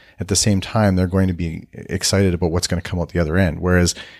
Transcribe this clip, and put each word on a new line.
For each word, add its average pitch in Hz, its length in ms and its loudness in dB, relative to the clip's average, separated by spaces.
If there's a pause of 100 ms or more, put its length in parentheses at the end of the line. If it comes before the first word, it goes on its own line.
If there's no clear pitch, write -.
(200)
At 92 80 -8
the 98 80 0
same 101 240 2
time, 104 360 2
they're 92 100 2
going 92 220 2
to 92 60 0
be 82 380 -6
excited 95 640 0
about 87 160 0
what's 87 160 -2
gonna 87 160 -2
come - 180 -6
out 80 100 -4
the 87 80 -2
other 80 180 0
end. 85 240 0
Whereas 90 340 2 (260)